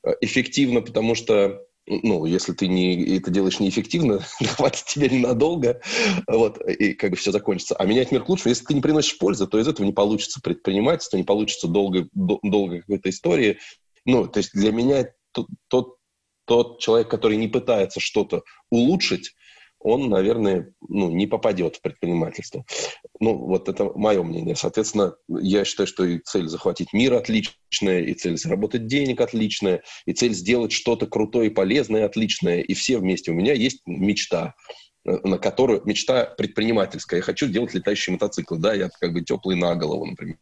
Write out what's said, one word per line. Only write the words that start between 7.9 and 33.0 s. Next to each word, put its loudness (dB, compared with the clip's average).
мир 2
к -6
лучшему, 2
если 0
ты 0
не 4
приносишь 2
пользы, 0
то 0
из 2
этого -2
не 2
получится 0
предпринимательство, 0
не 0
получится -2
долго, 0
до-, 0
долго 0
какой-то -2
истории. 2
Ну, 4
то -4
есть -2
для 2
меня 2
тот, -8
тот, 0
тот 2
человек, 2
который 2
не 0
пытается 0
что-то -2
улучшить, 2
он, 0
наверное, 2
ну, 0
не 2
попадёт 0
в -20
предпринимательство. -4
Ну, 2
вот -2
это -2
моё 2
мнение. -4
Соответственно, -2
я 0
считаю, -2
что -2
и 0
цель -4
захватить -4
мир 2
отличная, 0
и -2
цель -4
заработать -2
денег 0
отличная, 0
и -4
цель 2
сделать 0
что-то -2
крутое 0
и -2
полезное 2
отличное. 0
И -4
все 0
вместе. -2